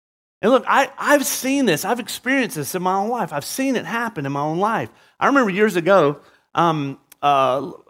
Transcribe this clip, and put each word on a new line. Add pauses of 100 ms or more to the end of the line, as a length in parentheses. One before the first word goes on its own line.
(420)
And
look,
I,
I've
seen
this.
I've
experienced
this
in
my
own
life.
I've
seen
it
happen
in
my
own
life. (280)
I
remember
years
ago, (360)
um, (240)
uh, (180)